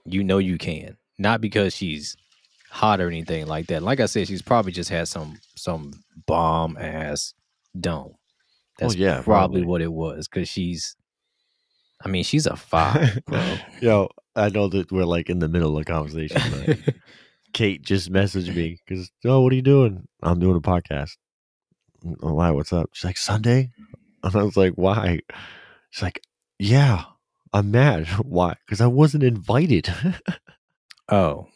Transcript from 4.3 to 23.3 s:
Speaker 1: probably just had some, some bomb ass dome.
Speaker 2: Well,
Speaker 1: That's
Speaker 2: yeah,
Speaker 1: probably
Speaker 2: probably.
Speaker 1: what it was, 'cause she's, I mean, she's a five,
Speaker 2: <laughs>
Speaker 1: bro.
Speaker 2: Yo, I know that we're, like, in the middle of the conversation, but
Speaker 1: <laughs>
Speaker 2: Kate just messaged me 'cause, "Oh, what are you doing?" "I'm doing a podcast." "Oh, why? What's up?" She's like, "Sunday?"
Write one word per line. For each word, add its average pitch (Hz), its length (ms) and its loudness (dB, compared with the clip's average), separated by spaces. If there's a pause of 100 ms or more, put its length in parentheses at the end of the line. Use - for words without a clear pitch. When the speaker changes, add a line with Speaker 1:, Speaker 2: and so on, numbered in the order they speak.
Speaker 1:
probably 107 300 0
just 87 180 -8
had 82 160 -4
some, 78 320 -12 (180)
some 78 360 -8 (340)
bomb 82 520 0
ass 76 560 -8 (440)
dome. 85 360 -6 (640)
Speaker 2:
Well, 120 100 0
Speaker 1:
That's 98 60 -2
Speaker 2:
yeah, 90 260 2
Speaker 1:
probably - 20 -16 (360)
Speaker 2:
probably. 87 60 -2
Speaker 1:
what 87 160 0
it 82 100 -4
was, 80 360 -8
'cause 90 200 -6
she's, 87 480 -6 (1080)
I - 40 -8
mean, 92 160 -2
she's 151 220 0
a - 100 -2
five, 104 640 2
Speaker 2:
<laughs> - 40 -20
Speaker 1:
bro. 90 300 -4 (260)
Speaker 2:
Yo, 107 260 4 (260)
I 104 140 2
know 101 200 0
that 90 220 -2
we're, 92 140 0
like, 85 240 0
in 90 120 -2
the 80 80 0
middle 80 280 2
of 78 80 -2
the - 80 -6
conversation, 78 480 -4 (100)
but 113 440 -2 (240)
Speaker 1:
<laughs> - 340 -20
Speaker 2:
Kate 98 300 0
just 90 300 -2
messaged 95 420 0
me 85 240 -4 (100)
'cause, 92 220 -8 (140)
"Oh, 131 160 6
what 127 120 6
are 131 40 4
you 131 60 0
doing?" 127 440 4 (160)
"I'm 87 160 2
doing 90 180 4
a 85 40 0
podcast." 82 560 -2 (1080)
"Oh, 78 120 -2
why? 85 180 2
What's 73 220 -2
up?" 80 180 0
She's - 140 -10
like, 92 100 -4
"Sunday?" 120 540 0 (520)